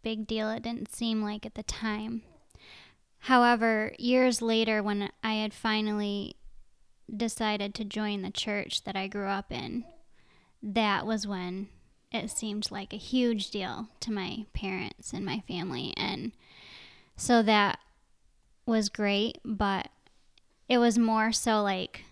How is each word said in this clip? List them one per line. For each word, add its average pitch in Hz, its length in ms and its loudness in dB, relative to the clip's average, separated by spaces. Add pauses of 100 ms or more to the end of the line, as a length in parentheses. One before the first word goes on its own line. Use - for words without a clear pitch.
big 220 240 -6
deal. 214 240 -2
It 226 120 -6
didn't 233 320 -6
seem 220 280 0
like 208 220 -6
at 220 120 -12
the 214 60 -10
time. 220 600 -4 (1000)
However, 233 760 6
years 247 420 4
later, 226 420 2
when 202 280 0 (120)
I 220 120 0
had 214 180 -2
finally 208 840 0 (800)
decided 214 600 -2
to 220 100 -6
join 208 380 -2
the 190 80 -6
church - 540 -4
that 196 120 -6
I 196 120 -4
grew 202 180 -4
up 196 260 -4
in, 170 320 -6 (800)
that 208 420 0
was 214 220 -2
when 190 420 -6 (440)
it 226 180 -4
seemed 214 400 -4
like 196 240 -10
a - 20 -10
huge 233 540 0
deal 202 380 -6 (120)
to 233 120 -6
my 208 420 -4
parents - 580 -6
and - 140 -6
my 220 140 -4
family. 170 580 -6
And - 340 -4 (840)
so 240 260 6
that 208 360 4 (840)
was 220 240 2
great, 202 560 0
but 196 460 -2 (800)
it 247 100 6
was 240 200 6
more 220 340 4
so 220 300 4
like 190 500 -2